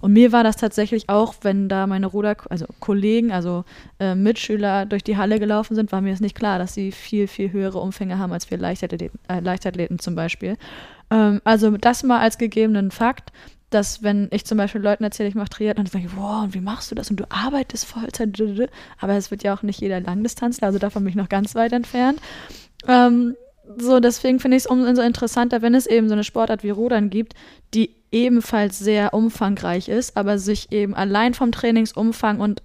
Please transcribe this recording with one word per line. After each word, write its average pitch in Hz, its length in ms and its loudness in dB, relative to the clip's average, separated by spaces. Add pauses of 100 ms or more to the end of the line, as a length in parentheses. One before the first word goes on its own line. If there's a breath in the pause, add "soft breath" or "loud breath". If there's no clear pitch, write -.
Und 202 120 4
mir 233 180 8
war 233 140 6
das 220 100 2
tatsächlich 214 540 -2
auch, 214 320 2
wenn 196 260 0
da 190 200 0
meine 196 200 -2
Ruder-, 208 300 -2 (120)
also 170 160 -6 (140)
Kollegen, 220 540 2
also, 175 320 -4 (340 loud breath)
äh, 190 160 0
Mitschüler 202 720 0
durch 208 180 -4
die 214 140 -2
Halle 208 220 2
gelaufen 214 360 -2
sind, 214 160 0
war 190 80 -2
mir 196 120 0
das 190 100 -4
nicht 202 140 -2
klar, 208 220 -2
dass 180 160 -6
sie 190 200 -6
viel, 202 340 -2
viel 196 240 -4
höhere 190 280 -4
Umfänge 190 380 -6
haben 185 140 -4
als 175 180 -8
wir 185 80 -6
Leichtathleten, 175 680 -6
äh, 180 140 -4
Leichtathleten 180 580 -4
zum 175 160 -6
Beispiel. 165 400 -4 (560 loud breath)
Ähm, 208 320 4
also 220 280 4
das 220 320 0
mal 247 160 4
als 226 180 0
gegebenen 214 540 0
Fakt, - 420 -4 (360 loud breath)
dass 208 320 0
wenn 202 300 0
ich 208 140 -4
zum 220 120 -2
Beispiel 202 240 -2
Leuten 208 220 0
erzähle, 208 260 -4
ich 196 60 -8
mache 202 140 -4
Triathlon, 214 360 -2
dann 180 60 -8
sage 180 140 -6
ich, 180 120 -10
wow, 208 260 -4
und 190 100 -6
wie 190 80 -6
machst 202 280 -8
du 220 60 -8
das? - 140 -8
Und 202 100 -2
du 202 100 -6
arbeitest 254 560 -4
Vollzeit, 220 520 -6
dü-dü-dü. 214 300 -2 (320 loud breath)
Aber 196 140 -2
es 202 180 -2
wird 202 120 -10
ja 202 100 0
auch 196 100 -6
nicht 202 160 -4
jeder 196 200 -2
Langdistanzler, 214 680 -2
also 196 120 0
davon 202 240 -2
bin 196 60 0
ich 175 60 -4
noch 196 140 -2
ganz 196 260 -2
weit 233 180 2
entfernt. 247 460 0 (680 loud breath)
Ähm, 247 480 6 (420)
so, 247 220 6
deswegen 247 400 2
finde 254 180 4
ich's 254 80 0
umso 247 360 4
interessanter, 240 600 0
wenn 233 140 6
es 262 100 6
eben 220 220 4
so 214 60 2
eine 208 100 0
Sportart 226 400 -2
wie 208 80 -4
Rudern 208 400 0
gibt, 220 240 -4 (400 loud breath)
die 226 160 2 (200)
ebenfalls 226 680 2
sehr 208 340 2
umfangreich 196 760 0
ist, 233 280 -2
aber 202 220 0
sich 202 320 -4
eben 202 240 -2
allein 208 400 0
vom 240 160 0
Trainingsumfang 226 880 0
und 208 260 -2